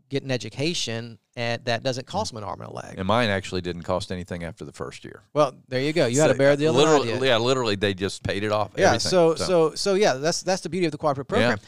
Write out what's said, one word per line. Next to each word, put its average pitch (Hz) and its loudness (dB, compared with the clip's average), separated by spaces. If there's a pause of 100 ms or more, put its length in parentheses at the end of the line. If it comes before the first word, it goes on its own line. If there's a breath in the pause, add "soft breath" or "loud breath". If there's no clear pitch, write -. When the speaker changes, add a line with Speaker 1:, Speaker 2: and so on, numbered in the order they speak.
Speaker 1:
get 135 -4
an 135 -6
education 117 -4 (180)
and 117 -4
that 117 -2
doesn't 127 -4
cost 202 -6
them 117 -10
an 104 -8
arm 90 -8
and 57 -12
a - -14
leg. - -12
Speaker 2:
And 92 -4
mine 113 4
actually 92 -2
didn't 85 -6
cost 90 -2
anything 90 -8
after 80 -12
the 71 -14
first - -12
year. - -18 (120)
Speaker 1:
Well, 139 2 (160)
there 127 -4
you 147 -2
go. 160 2
You 123 2
had 156 6
Speaker 2:
So, 135 4
Speaker 1:
to - -2
bear 139 6
the 147 0
other 123 2
Speaker 2:
literally, 139 4
Speaker 1:
idea. 131 0
Speaker 2:
yeah, 117 6
literally, 120 2
they 101 2
just 95 -4
paid 98 -2
it 107 -2
off, 104 0
Speaker 1:
Yeah, 185 4
Speaker 2:
everything, 117 2
Speaker 1:
so, 165 4
Speaker 2:
so. 175 -2
Speaker 1:
so, 160 2
so, 196 -2
yeah, 185 2
that's, 151 -2
that's 185 -2
the 175 -10
beauty 175 -2
of 147 -4
the 147 -8
cooperative 139 -4
Speaker 2:
Yeah. 120 2
Speaker 1:
program. 104 -4